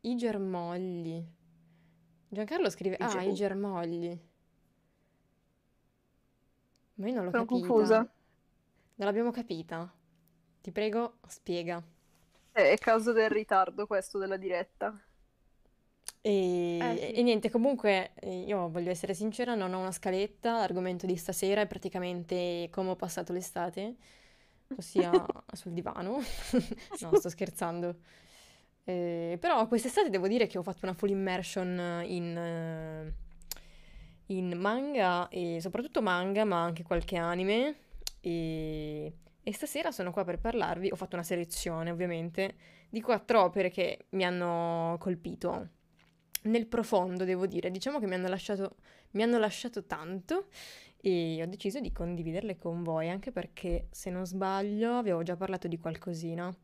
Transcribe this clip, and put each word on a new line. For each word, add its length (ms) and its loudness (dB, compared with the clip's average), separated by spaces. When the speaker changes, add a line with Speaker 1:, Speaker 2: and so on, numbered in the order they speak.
Speaker 1:
i 160 -2
germogli. 1080 -2
Giancarlo 420 0
scrive, 300 -2
Speaker 2:
I 40 -2
Speaker 1:
ah, 20 2
Speaker 2:
ger- 200 0
Speaker 1:
i 80 2
germogli. 840 -2
Ma 120 -4
io 60 0
non 100 0
l'ho 60 -2
Speaker 2:
Sono 160 4
Speaker 1:
capita. 0 -
Speaker 2:
confusa. 520 8
Speaker 1:
Non 1080 -6
l'abbiamo 220 2
capita. 600 -6
Ti 120 -10
prego, 540 -2
spiega. 560 -4
Speaker 2:
È, 100 2
è 80 8
causa 340 4
del 160 6
ritardo 580 2
questo 300 0
della 220 -2
diretta. 600 -4
Speaker 1:
E, 40 2
Speaker 3:
Eh, 180 2
sì. 80 -4
Speaker 1:
e 80 4
niente, 280 4
comunque, 640 2
eh, 300 -8
io 260 0
voglio 200 -2
essere 240 -2
sincera, 400 -2
non 200 -2
ho 60 -2
una 120 -4
scaletta, 680 -2
l'argomento 480 0
di 100 0
stasera 440 0
è 60 4
praticamente 1040 -4
come 180 0
ho 60 0
passato 380 -4
l'estate, 600 -4
ossia 500 4
Speaker 2:
<laughs> 260 -8
Speaker 1:
sul 200 -10
divano. 480 -2
<laughs> 800 -2
No, 140 0
sto 140 6
scherzando. 680 -4
Eh, 560 -2
però 280 4
quest'estate 420 4
devo 180 2
dire 180 4
che 120 -4
ho 40 -4
fatto 220 -6
una 100 -2
full 160 0
immersion 960 -2
in, 300 -4
eh, 800 -6
in 300 -2
manga, 720 2
e 320 -2
soprattutto 420 -2
manga, 420 2
ma 180 2
anche 200 -2
qualche 340 0
anime. 600 2
E, 920 -4
e 100 -4
stasera 380 -2
sono 220 -4
qua 120 0
per 140 -4
parlarvi, 520 0
ho 60 -4
fatto 200 -6
una 80 -4
selezione 640 -2
ovviamente, 640 -2
di 140 -4
quattro 400 6
opere 280 4
che 400 -2
mi 140 2
hanno 760 0
colpito 680 -4
nel 220 2
profondo, 580 0
devo 220 0
dire. 240 -2
Diciamo 280 -4
che 80 -2
mi 80 -2
hanno 140 0
lasciato, 480 -4
mi 100 0
hanno 160 4
lasciato 460 -2
tanto, 640 -4
e 420 0
ho 40 -4
deciso 340 -4
di 120 -4
condividerle 680 -4
con 240 -4
voi, 280 0
anche 220 -6
perché, 580 -4
se 200 -10
non 160 -4
sbaglio, 680 0
avevo 260 2
già 140 -2
parlato 320 -4
di 100 -4
qualcosina 840 -6